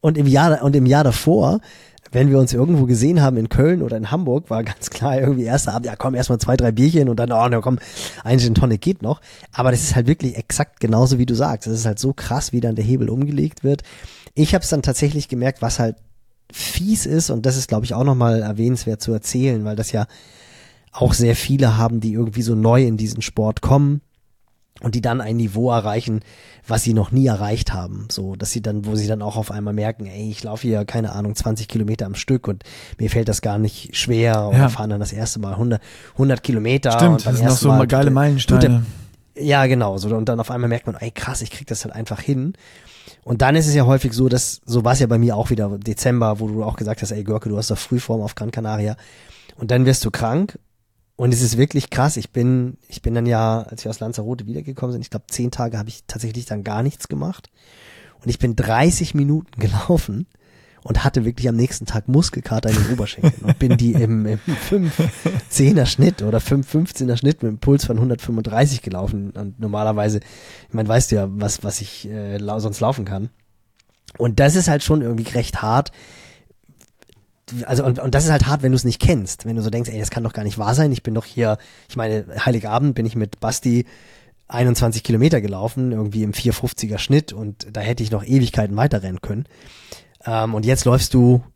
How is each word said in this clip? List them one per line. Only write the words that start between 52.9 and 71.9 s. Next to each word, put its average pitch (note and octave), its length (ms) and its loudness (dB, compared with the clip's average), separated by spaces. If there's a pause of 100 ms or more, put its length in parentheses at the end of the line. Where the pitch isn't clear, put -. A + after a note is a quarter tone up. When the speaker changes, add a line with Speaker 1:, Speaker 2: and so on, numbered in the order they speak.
Speaker 1:
bin A2+ 120 -2
dann A#2 120 0
ja, A2+ 360 2
als - 220 -14
wir A2 60 -6
aus G#2 100 -10
Lanzarote A2+ 460 -8
wiedergekommen C3 460 -8
sind, A#2+ 100 -6
ich - 80 -14
glaub, - 200 -10
zehn B2 200 -4
Tage A#2 280 -4
habe G#2 100 -8
ich - 180 -18
tatsächlich A#2 380 -8
dann G#2 180 -8
gar G#2+ 200 -4
nichts - 260 -6
gemacht. D3 420 -8 (720)
Und - 60 -8
ich B2 100 -4
bin A#2+ 160 0
dreißig C3+ 600 2
Minuten D3 380 0
<laughs> - 80 -12
gelaufen G#2+ 680 0 (560)
und - 220 0
hatte C3+ 200 2
wirklich A#2+ 240 -2
am A#2 80 0
nächsten A#2+ 300 -2
Tag G#2+ 200 -4
Muskelkater B2 640 0
in A2 60 2
den G#2 160 2
Oberschenkeln A#2+ 500 0
und D#3+ 160 0
bin B2 180 4
die A#2 180 2
im, A2+ 320 2
im G#2+ 120 -2
fünf E3+ 540 -2 (560)
zehner C#3 380 4
Schnitt D#3+ 360 2
oder G#2+ 160 0
fünf C#3 300 0
fünfzehner C3 480 -2
Schnitt C#3+ 260 0
mit A#2 60 0
einem G#2+ 100 -6
Puls C#3 280 2
von A2+ 120 0
hundertfünfunddreißig A#2 840 0
gelaufen. G2+ 480 -6
Und G2+ 280 -12
normalerweise, G#2+ 600 0 (500)
ich - 60 -20
mein, A2 120 -2
weißt A2+ 240 2
du A2 60 0
ja, G2+ 140 -2
was, G2+ 340 -6
was G2+ 160 -6
ich, - 280 -16